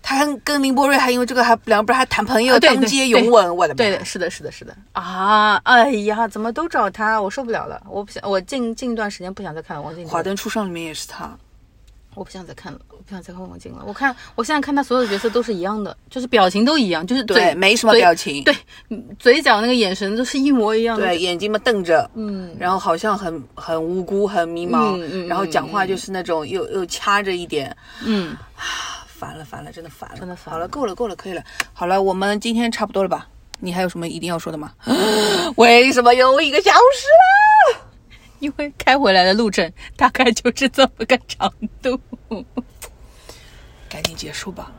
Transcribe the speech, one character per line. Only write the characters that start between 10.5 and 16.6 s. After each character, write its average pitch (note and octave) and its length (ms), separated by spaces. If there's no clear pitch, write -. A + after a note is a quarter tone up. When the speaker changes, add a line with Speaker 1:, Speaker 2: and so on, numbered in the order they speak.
Speaker 1:
里 F3+ 40
面 E3+ 120
也 D#3+ 100
是 - 140
他。 - 300
Speaker 2:
我 G3 80
不 - 80
想 F#3 140
再 E3 100
看 D3+ 180
了， - 60
我 - 80
不 - 140
想 F#3 100
再 F3+ 100
看 F#3 160
王 F3 120
静 - 120
了。 - 140
我 G3+ 80
看， C4 200
我 A#3+ 100
现 D4+ 100
在 D4+ 60
看 C#4+ 160
他 C#4+ 60
所 B3+ 160
有 B3+ 60
的 A3 60
角 G3 80
色 A3+ 120
都 A#3 140
是 A#3 100
一 F3 80
样 G#3 200
的， F#3+ 140
就 - 100
是 B3 60
表 G#3 240
情 G3+ 160